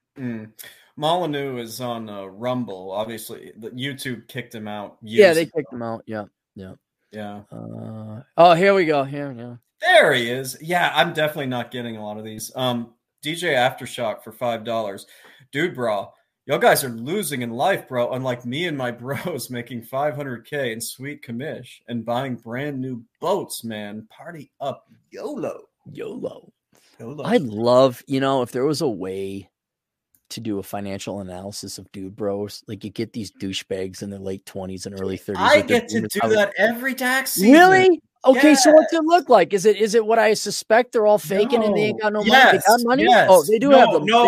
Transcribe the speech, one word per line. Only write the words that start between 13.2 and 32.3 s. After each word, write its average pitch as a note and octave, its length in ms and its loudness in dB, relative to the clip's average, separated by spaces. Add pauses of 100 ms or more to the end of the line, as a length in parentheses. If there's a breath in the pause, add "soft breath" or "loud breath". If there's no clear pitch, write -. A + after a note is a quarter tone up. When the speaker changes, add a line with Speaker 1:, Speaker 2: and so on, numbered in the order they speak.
Speaker 1:
D D3+ 140 -6
J E3+ 200 -4
Aftershock B2 680 -2
for A2 100 -18
five A2+ 320 -6
dollars. A2 420 -6 (460 soft breath)
"Dude, D3 220 -4
bro, A2 380 -4 (340)
y'all C#3+ 120 -2
guys F#3+ 260 4
are C3 60 -6
losing C#3 520 -6
in A#2+ 80 -6
life, C#3+ 380 -2
bro. B2 240 -2
Unlike B2+ 320 -6
me C#3 220 -6
and D#3 100 -6
my B2+ 140 -4
<laughs> - 20 -12
bros C3 580 -10
making A#2+ 320 -10
five C3+ 340 -6
hundred C3 300 -12
K C3+ 260 -6
in A2+ 80 -10
sweet C3+ 420 -14
commish B2 640 -14
and A#2 160 -8
buying A#2+ 320 -6
brand C3 440 -10
new B2+ 220 -10 (180)
boats, E3 440 -6
man. G#2+ 460 -12
Party E3 400 -20 (100)
up, - 260 -10 (240)
yolo." G3 580 -10 (220)
Speaker 2:
yolo. - 640 -14 (480 soft breath)
Speaker 1:
yolo. C3+ 240 -14
Speaker 2:
I'd G3+ 180 2
love, A#2+ 640 2
you C3+ 140 -2
know, C3+ 220 0
if A#2+ 100 -6
there B2+ 120 -2
was D3 180 -2
a D3+ 60 0
way G2 640 -8 (800)
to - 100 -12
do A2 180 -6
a F#2+ 40 -8
financial G2+ 580 -10
analysis F#2+ 580 -14
of F#2+ 120 -20
Dude G2 240 -14
Bros. G2+ 540 -6